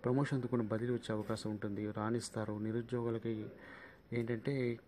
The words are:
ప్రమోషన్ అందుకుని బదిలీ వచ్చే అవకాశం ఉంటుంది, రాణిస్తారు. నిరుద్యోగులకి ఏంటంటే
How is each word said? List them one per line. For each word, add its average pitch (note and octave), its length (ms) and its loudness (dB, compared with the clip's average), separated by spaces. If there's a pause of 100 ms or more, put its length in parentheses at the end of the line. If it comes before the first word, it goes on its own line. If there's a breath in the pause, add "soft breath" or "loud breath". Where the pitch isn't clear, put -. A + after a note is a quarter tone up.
ప్రమోషన్ C#3 340 4
అందుకుని A#2+ 260 2
బదిలీ A2 300 2
వచ్చే A2+ 220 0
అవకాశం G#2+ 340 -2
ఉంటుంది, G#2 420 -2
రాణిస్తారు. A2 600 0
నిరుద్యోగులకి A2+ 920 0 (680 loud breath)
ఏంటంటే A#2+ 760 0